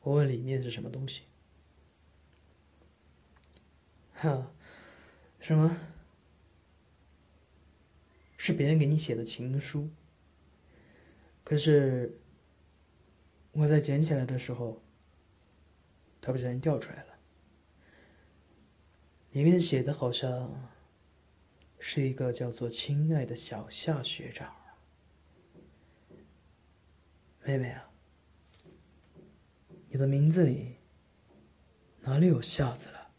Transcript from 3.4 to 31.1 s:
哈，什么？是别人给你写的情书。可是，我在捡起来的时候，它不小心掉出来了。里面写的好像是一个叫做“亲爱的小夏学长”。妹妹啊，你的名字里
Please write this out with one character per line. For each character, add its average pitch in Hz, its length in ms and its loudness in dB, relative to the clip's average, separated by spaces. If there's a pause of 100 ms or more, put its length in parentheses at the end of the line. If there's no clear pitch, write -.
哈， 131 360 -2 (880)
什 - 180 0
么？ 165 220 4 (2500)
是 - 160 -2
别 143 160 2
人 160 100 6
给 147 80 4
你 151 120 4
写 127 160 0
的 113 100 -4
情 127 360 -4
书。 147 300 -6 (1500)
可 151 120 0
是， 139 600 4 (1300)
我 151 160 2
在 151 120 6
捡 143 200 0
起 160 140 2
来 127 100 0
的 127 140 -4
时 - 140 -8
候， 113 300 -8 (1400)
它 127 120 -4
不 131 60 -2
小 123 100 -4
心 123 120 -4
掉 147 180 0
出 - 120 -10
来 - 140 -16
了。 - 140 -20 (2250)
里 139 120 0
面 175 160 8
写 135 220 2
的 143 100 -2
好 127 180 -2
像 127 600 -6 (1080)
是 135 300 -2
一 131 60 -4
个 127 180 -2
叫 123 180 -6
做 117 200 -6
“亲 147 440 -2
爱 - 120 0
的 117 100 -8
小 - 320 -8
夏 147 340 -4
学 120 300 -10
长”。 - 220 -16 (3000)
妹 139 120 0
妹 123 140 -2
啊， - 200 -16 (2000)
你 135 100 -4
的 135 80 2
名 139 240 4
字 170 140 6
里 123 320 -2 (1300)